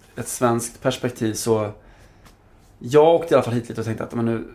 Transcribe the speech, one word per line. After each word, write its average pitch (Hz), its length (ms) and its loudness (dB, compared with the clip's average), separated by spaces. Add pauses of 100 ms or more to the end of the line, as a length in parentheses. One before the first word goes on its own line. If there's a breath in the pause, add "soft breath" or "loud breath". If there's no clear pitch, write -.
(160)
ett 123 120 -10
svenskt 117 540 -2
perspektiv 120 520 -4
så... 107 380 -2 (1080 soft breath)
Jag 151 360 6
åkte - 180 0
i - 20 8
alla 127 80 4
fall 117 100 -4
hit 117 160 -4
lite 110 120 -6
och 107 40 -8
tänkte 110 180 -6
att, - 120 -10
men 117 100 -2
nu, 113 300 -2